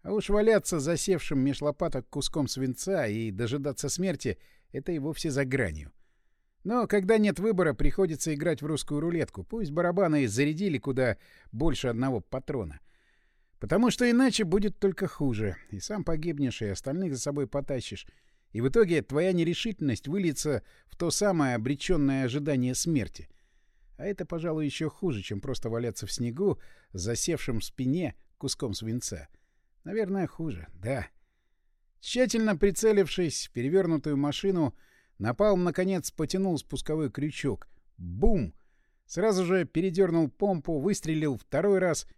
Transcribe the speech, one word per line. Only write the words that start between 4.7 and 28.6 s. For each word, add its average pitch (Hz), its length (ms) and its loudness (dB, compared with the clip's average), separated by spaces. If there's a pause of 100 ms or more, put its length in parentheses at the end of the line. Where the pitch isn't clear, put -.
это 135 180 -6
и 160 80 -2
вовсе 151 320 -4
за 135 140 0
гранью. 92 460 -4 (720)
Но 226 240 0
когда 208 300 4
нет 208 220 4
выбора, 180 340 2
приходится 160 640 2
играть 156 260 0
в 147 40 -8
русскую 147 340 -2
рулетку. 160 440 -2
Пусть 214 280 -6
барабаны 170 520 2
и 123 40 2
зарядили 147 500 0
куда 127 400 0 (340)
больше 135 360 0
одного 120 320 0
патрона. 113 600 -8 (760)
Потому 202 320 4
что 247 180 2
иначе 240 340 4
будет 196 340 2
только 196 300 0
хуже. 107 480 -2 (140)
И 101 100 -10
сам 208 240 -6
погибнешь, 156 580 -2
и 107 60 -2
остальных 143 480 -4
за 120 60 -8
собой 143 260 -2
потащишь. 135 580 -6 (460)
И 104 80 -4
в 123 80 2
итоге 170 340 4
твоя 165 300 0
нерешительность 165 760 -2
выльется 151 560 -2 (240)
в - 100 -20
то 165 140 0
самое 160 440 2
обречённое 139 720 0
ожидание 127 500 0
смерти. 139 540 -2 (720)
А 147 40 -8
это, 190 200 -6
пожалуй, 160 400 -4
ещё 147 240 -4
хуже, 123 320 -4
чем 98 200 -8
просто - 280 -6
валяться 117 380 -4
в - 40 -8
снегу 135 480 -2 (320)
с 92 100 -8
засевшим 117 580 -2
в - 40 -4
спине 151 520 -2 (240)
куском 127 340 -4